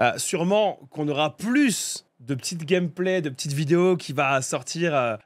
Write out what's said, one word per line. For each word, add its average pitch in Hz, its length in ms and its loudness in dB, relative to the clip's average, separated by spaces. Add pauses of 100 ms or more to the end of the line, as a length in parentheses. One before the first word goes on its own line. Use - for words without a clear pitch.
Euh, 120 160 4
sûrement 185 640 0 (100)
qu'on 151 160 -4
aura 147 300 -2
plus 247 680 0 (140)
de 127 160 -6
petites 160 300 -8
gameplays, 180 560 0
de 151 80 -4
petites 139 240 -6
vidéos 170 420 4
qui - 160 -6
va 135 300 2
sortir, 156 520 -2
euh, 120 220 2 (100)